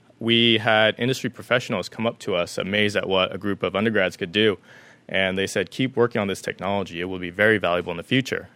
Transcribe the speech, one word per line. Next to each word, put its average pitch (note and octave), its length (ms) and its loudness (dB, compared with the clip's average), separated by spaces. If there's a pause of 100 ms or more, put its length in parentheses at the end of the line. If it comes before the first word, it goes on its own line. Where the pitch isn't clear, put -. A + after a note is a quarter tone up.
(180)
we A#2 400 4
had A2 400 4
industry B2 320 -2
professionals A#2 580 -2
come - 160 -8
up A#2 160 -2
to G2 140 -4
us F2 240 -2
amazed G#2 380 0
at F2+ 120 -2
what F#2 240 2
a F#2+ 60 -8
group G2 240 -4
of F#2 140 -2
undergrads G2+ 400 0
could F2+ 160 -8
do. G#2 260 2 (500)
And F#2+ 280 0
they G2 100 0
said, F#2+ 240 -4
"Keep C3 260 -4
working A#2+ 240 2
on G2+ 80 -2
this F#2 120 -6
technology. F#2+ 600 -4
It F2+ 40 -4
will F#2 140 -6
be F2+ 120 -6
very G#2 280 4
valuable F2 320 0
in E2+ 60 -6
the E2+ 60 -10
future." B2+ 540 -2